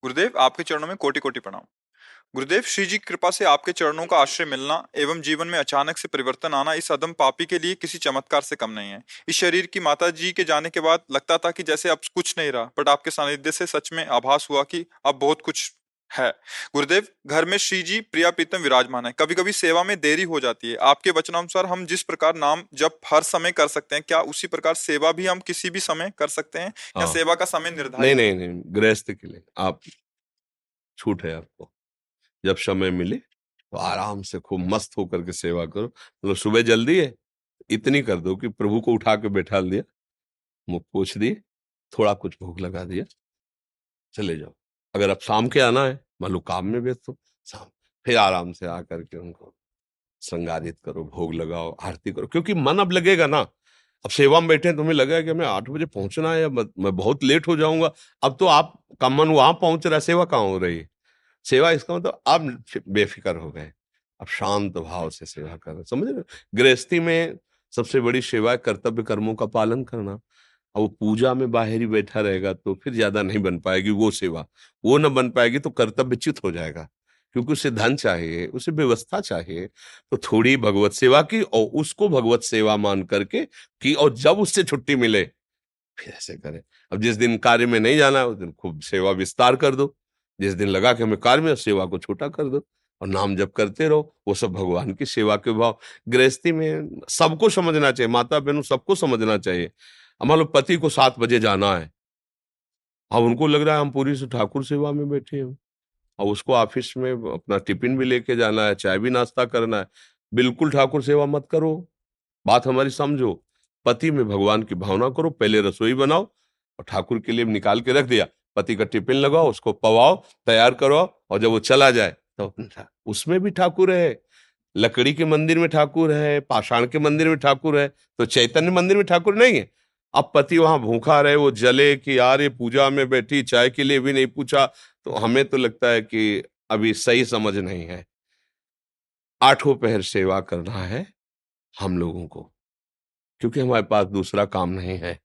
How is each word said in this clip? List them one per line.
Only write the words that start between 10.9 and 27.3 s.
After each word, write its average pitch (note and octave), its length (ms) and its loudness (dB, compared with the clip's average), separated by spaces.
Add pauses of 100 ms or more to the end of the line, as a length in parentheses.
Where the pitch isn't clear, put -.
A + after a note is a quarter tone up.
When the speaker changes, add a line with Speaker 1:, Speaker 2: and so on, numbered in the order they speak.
Speaker 1:
लगता C3+ 260 0
था E3+ 140 -2
कि F3 120 -8
जैसे D#3 260 -2
अब D#3 100 0 (160)
कुछ - 220 -4
नहीं D3+ 140 -4
रहा, B2 280 -6
but D3 100 0
आपके C#3+ 220 2
सानिध्य D3 400 -4
से F3 140 -4
सच - 280 -6
में E3 120 -6
आभास C3+ 460 0
हुआ C#3+ 120 0
कि E3+ 220 -8 (200)
अब C#3 140 0
बहुत D3 220 0
कुछ - 300 -8 (400)
है। B2+ 180 -2 (460)
गुरुदेव, D#3 320 0 (200)
घर D#3 180 0
में F#3+ 120 -2
श्री F#3+ 240 -2
जी F#3 200 -4
प्रिया E3+ 300 0
प्रीतम E3+ 260 -4
विराजमान B2+ 480 0
है। A#2+ 140 -8
कभी-कभी F3 320 0
सेवा E3+ 320 2
में G3 180 -4
देरी D3+ 220 2
हो E3 160 -4
जाती A#2 300 -4
है। A#2 80 -6
आपके C#3+ 340 4
वचनानुसार E3+ 540 -2
हम F3+ 200 -6
जिस F3 180 -6
प्रकार D#3+ 320 0
नाम D#3 280 0 (100)
जप D#3 320 -2
हर D#3 180 2
समय F3 280 -2
कर D3 160 2
सकते - 280 -8
हैं, D3+ 120 -4
क्या E3 160 0
उसी D3 240 -8
प्रकार D#3+ 260 -2
सेवा D#3 380 0
भी E3+ 140 -4
हम F#3 140 -2
किसी F3+ 300 -8
भी F3+ 100 -8
समय E3+ 380 -6
कर D3 100 -2
सकते D#3 320 -8
हैं F3 80 -8
या - 380 -8
Speaker 2:
हाँ। E3 80 -4
Speaker 1:
सेवा E3 220 2